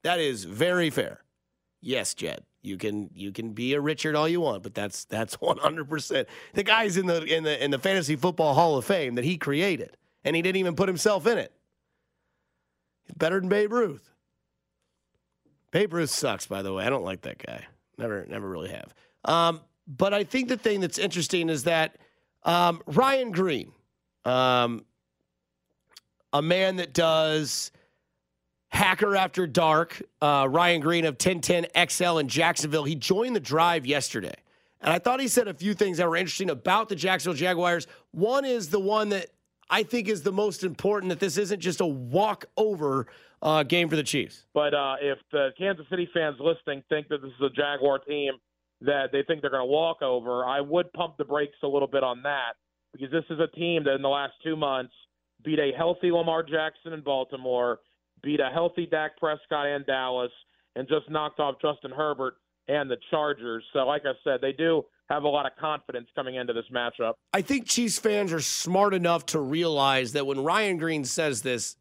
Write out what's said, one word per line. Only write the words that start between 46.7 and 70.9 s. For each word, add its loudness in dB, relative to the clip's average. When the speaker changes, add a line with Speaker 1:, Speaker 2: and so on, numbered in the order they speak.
Speaker 2:
think -2
that -4
this -14
is -4
a 2
Jaguar 2
team -4
that 0
they 0
think -2
they're -2
gonna -2
walk 2
over, 0
I -2
would -2
pump -6
the -4
brakes -2
a -2
little 2
bit 2
on -4
that, -4
because -12
this -2
is -6
a 2
team -2
that 2
in -4
the 0
last -2
two -4
months -4
beat -2
a 2
healthy 2
Lamar 2
Jackson -4
in -12
Baltimore, -2
beat 0
a 2
healthy -2
Dak -2
Prescott -2
in -2
Dallas, -2
and -6
just -2
knocked -4
off 0
Justin -4
Herbert -4
and -2
the -2
Chargers. -2
So, 0
like 0
I -2
said, 0
they -2
do 0
have -2
a 2
lot 0
of -6
confidence -6
coming -6
into -4
this -4
matchup. -2
Speaker 1:
I 0
think -2
Chiefs 0
fans 0
are -2
smart 0
enough 0
to 0
realize 2
that 0
when -2
Ryan 2
Green -2